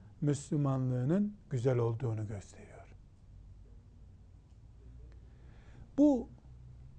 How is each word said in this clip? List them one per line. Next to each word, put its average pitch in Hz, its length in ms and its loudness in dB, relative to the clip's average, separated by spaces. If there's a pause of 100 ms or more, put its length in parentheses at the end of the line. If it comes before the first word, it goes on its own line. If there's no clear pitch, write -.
(200)
Müslümanlığının 143 1120 2 (160)
güzel 127 280 4
olduğunu 113 480 2
gösteriyor. - 720 -12 (3000)
Bu 277 300 8 (720)